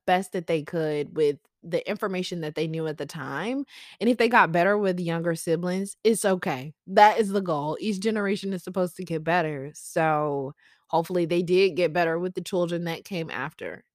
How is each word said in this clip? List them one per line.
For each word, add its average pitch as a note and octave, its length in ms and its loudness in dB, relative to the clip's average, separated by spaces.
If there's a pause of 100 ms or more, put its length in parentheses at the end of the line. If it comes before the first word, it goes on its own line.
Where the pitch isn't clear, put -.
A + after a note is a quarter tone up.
best F#3 260 2
that F3+ 140 -6
they E3 160 0
could D3+ 540 -2
with D3 200 4 (260)
the E3+ 260 -4
information F#3 520 -4
that D#3 140 -6
they D#3+ 120 -2
knew D#3+ 200 -4
at D3+ 100 -6
the D3 100 -6
time. E3 580 -6 (340)
And A#3 100 2
if B3 80 2
they A3+ 120 2
got A3 220 6
better F3+ 260 4
with F#3+ 220 0
younger E3 360 -2
siblings, F3+ 680 -2
it's A3 220 4
okay. D#3 480 -2 (140)
That G#3 320 8
is G#3 100 2
the G3+ 120 0
goal. D#3 400 -2
Each G3 180 -2
generation G3+ 540 -2
is F3+ 100 -8
supposed F#3 340 -2
to F#3+ 80 -8
get D#3+ 180 -6
better. D#3 520 -2
So D3+ 800 -2 (360)
hopefully E3+ 360 0
they F3 180 0
did F3+ 320 4
get D#3+ 180 0
better E3+ 260 2
with F#3 160 -6
the - 60 -6
children F3 440 -2
that E3 200 -8
came E3 260 -6
after. A2 520 -10 (120)